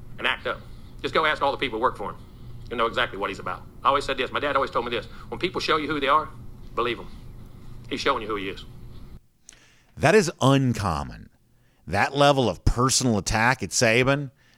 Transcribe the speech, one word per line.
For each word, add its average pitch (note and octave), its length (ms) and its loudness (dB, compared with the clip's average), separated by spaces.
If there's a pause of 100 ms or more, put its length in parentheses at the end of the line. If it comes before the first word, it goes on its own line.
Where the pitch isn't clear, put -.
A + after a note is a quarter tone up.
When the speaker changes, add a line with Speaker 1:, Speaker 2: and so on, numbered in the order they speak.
(180)
Speaker 1:
and A#2+ 80 -2
act B2+ 200 -4
up. A2+ 140 -4 (420)
Just C#3+ 100 -4
go D#3+ 140 2
ask D3+ 160 0
all C#3+ 80 4
the B2 80 -2
people A2+ 220 -4
who - 20 -6
work A#2+ 140 2
for G2 140 -8
him. F2 60 -12 (540)
You'll A#2 80 -4
know A#2 80 2
exactly A2+ 320 -2
what G2 120 -2
he's F#2 100 -8
about. F2+ 220 -8 (200)
I A#2+ 60 4
always C#3 160 4
said C3+ 120 -2
this. B2+ 140 -2
My A2 80 -2
dad C#3+ 160 0
always C3+ 160 2
told B2 140 0
me A#2+ 80 -6
this. A2+ 140 -2 (220)
When A2+ 120 -8
people F3+ 200 -2
show D#3+ 160 2
you D3+ 120 -2
who D3+ 100 -2
they C3+ 80 -2
are, D3 220 4 (480)
believe A#2+ 240 0
'em. A2 80 -12 (840)
He's F2+ 100 -4
showing C3 220 0
you G#2 60 -8
who G#2+ 80 -2
he F#2+ 120 -6
is. - 160 -10 (1300)
Speaker 2:
That D#3 180 6
is G#3 160 6 (100)
uncommon. G2+ 920 2 (580)
That A#2+ 280 2
level C#3+ 320 6
of - 160 -2
personal A#2+ 540 4
attack A2+ 460 2
at F2+ 60 -4
Saban, B2+ 600 2 (280)